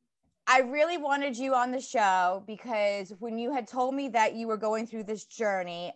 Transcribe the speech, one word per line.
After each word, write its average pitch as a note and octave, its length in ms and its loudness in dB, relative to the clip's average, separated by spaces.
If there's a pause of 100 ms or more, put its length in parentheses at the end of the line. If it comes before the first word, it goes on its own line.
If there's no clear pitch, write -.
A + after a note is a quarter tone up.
(460)
I B3+ 200 8
really D4+ 320 2
wanted C#4 400 0
you C4 180 0
on B3 160 2
the B3+ 80 -2
show F#3+ 680 2
because G#3 720 -2
when A3+ 200 -6
you A#3+ 140 -2
had B3 160 -4
told C4 260 0
me C#4 140 -2
that A3 260 2
you A3+ 120 -4
were A3 100 -2
going A3 280 0
through A3 200 -8
this G#3+ 180 -6
journey, F3+ 720 -4